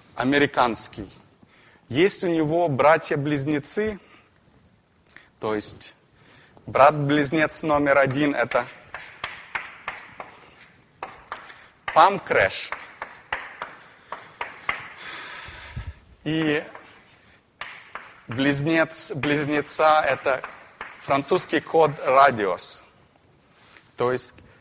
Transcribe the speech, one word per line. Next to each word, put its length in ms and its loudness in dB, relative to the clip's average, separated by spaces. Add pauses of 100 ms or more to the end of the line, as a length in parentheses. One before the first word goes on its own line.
(140)
американский. 920 0 (800)
Есть 360 0
у 20 0
него 420 0
братья-близнецы, 1300 0 (1400)
то 140 -2
есть 400 -8 (720)
брат-близнец 960 4
номер 340 2
один – 380 2
это 320 0 (3250)
Palm 280 6
Crash. 480 0 (3500)
И 380 0 (1700)
близнец, 840 0
близнеца – 880 2
это 400 -2 (640)
французский 540 0
код 320 4 (140)
Radios. 760 4 (1120)
То 160 0
есть, 220 -6 (260)